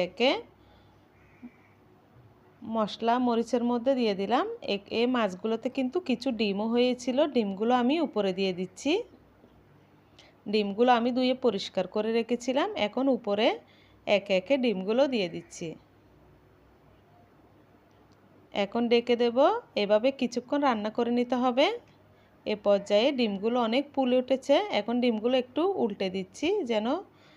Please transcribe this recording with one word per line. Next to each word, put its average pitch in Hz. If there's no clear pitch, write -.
একে 233
মশলা 226
মরিচের 233
মধ্যে 240
দিয়ে 226
দিলাম। 214
এ-, 196
এই 233
মাছগুলোতে 220
কিন্তু 254
কিছু 269
ডিমও 208
হয়েছিল, 247
ডিমগুলো 226
আমি 247
উপরে 202
দিয়ে 190
দিচ্ছি। 185
ডিমগুলো 208
আমি 240
ধুয়ে 254
পরিষ্কার 196
করে 214
রেখেছিলাম। 240
এখন 226
উপরে 226
একে 196
একে 185
ডিমগুলো 226
দিয়ে 220
দিচ্ছি। 170
এখন 202
ডেকে 233
দেব। 233
এভাবে 214
কিছুক্ষণ 254
রান্না 220
করে 233
নিতে 247
হবে। 247
এ 214
পর্যায়ে 208
ডিমগুলো 233
অনেক 240
ফুলে 254
উঠেছে। 262
এখন 233
ডিমগুলো 233
একটু 247
উল্টে 202
দিচ্ছি -
যেন 226